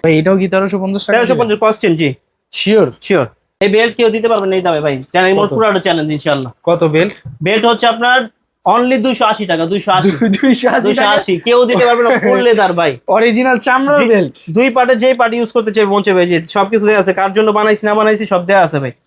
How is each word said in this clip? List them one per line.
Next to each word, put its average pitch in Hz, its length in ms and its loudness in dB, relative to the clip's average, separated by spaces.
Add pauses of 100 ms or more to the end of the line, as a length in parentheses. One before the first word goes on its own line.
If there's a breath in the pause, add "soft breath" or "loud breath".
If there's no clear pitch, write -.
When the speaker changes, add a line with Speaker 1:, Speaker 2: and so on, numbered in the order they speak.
Speaker 1:
ভাই, 160 140 4
এটাও 185 180 2
কি 190 120 0
তেরোশো 190 300 -2
পঞ্চাশ 196 240 -6
টাকা 208 120 -2
Speaker 2:
তেরোশো 240 200 2
পঞ্চাশ, 233 120 0
Speaker 1:
দিবেন? 214 180 -2
Speaker 2:
question 214 320 0
জি। 147 180 -2 (380)
Speaker 1:
শিওর? 190 400 0 (100)
Speaker 2:
শিওর। 151 240 0 (340)
এই 202 80 2
বেল্ট 220 280 0
কেউ 226 140 2
দিতে 220 180 -2
পারবে 208 180 0
না 190 100 -2
এই 185 60 -2
দামে 165 180 -2
ভাই। 147 180 -2
চ্যানেল 185 360 0
মোড় 202 140 0
Speaker 1:
কত? 214 60 -6
Speaker 2:
পুরাটা 208 260 0
চ্যালেঞ্জ 165 320 -2
ইনশাআল্লাহ। 139 400 -4 (100)
Speaker 1:
কত 170 220 0
বেল্ট? 160 280 0 (300)
Speaker 2:
বেল্ট 208 220 0
হচ্ছে 233 220 0
আপনার 240 320 0 (460)
only 240 380 0
দুইশো 254 220 -2
আশি 214 220 -2
টাকা, 165 200 -2
দুইশো 196 260 -4
আশি। 185 180 2
Speaker 1:
<laughs> 185 260 0
দুইশো 269 120 0
আশি 240 160 2
টাকা? 247 140 0
Speaker 2:
দুইশো 220 280 0
আশি। 196 320 0
কেউ 240 260 2
দিতে 240 220 2
পারবে 240 160 2
না, 233 160 2
ফুল - 240 0
Speaker 1:
<laughs> 240 40 2
Speaker 2:
লেদার 202 260 2
ভাই। 170 200 0 (140)
Speaker 1:
অরিজিনাল 233 520 2
চামড়ার 277 400 0
Speaker 2:
দুই, 247 100 0
Speaker 1:
বেল্ট? 190 240 2 (180)
Speaker 2:
দুই 240 200 2
পার্টে 254 260 2
যেই 254 180 2
পার্টি 233 220 -2
ইউজ 233 160 -4
করতে 220 200 -2
চাই, 214 120 2
মঞ্চে 196 280 0
ভাই, 180 140 2
যে 175 180 0
সব 196 260 -2
কিছু 214 160 0
দেয়া 214 140 2
আছে, 185 120 0
কার 190 200 -2
জন্য 220 180 0
বানাইছি 214 360 0
না 208 80 0
বানাইছি 214 320 0
সব 180 200 0
দেয়া 196 140 4
আছে 151 180 0
ভাই। 131 140 -8 (140)